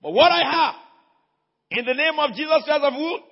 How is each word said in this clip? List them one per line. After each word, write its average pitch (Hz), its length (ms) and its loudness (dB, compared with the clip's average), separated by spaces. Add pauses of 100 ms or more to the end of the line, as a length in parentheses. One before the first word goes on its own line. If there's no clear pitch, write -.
but 151 100 -10
what 294 200 6
I 339 120 2
have, 302 320 0 (960)
in 233 140 -4
the 254 80 -2
name 302 260 -2
of 285 140 0
Jesus 311 320 0
Christ 302 180 0
of 277 100 0
who? 311 260 -6 (120)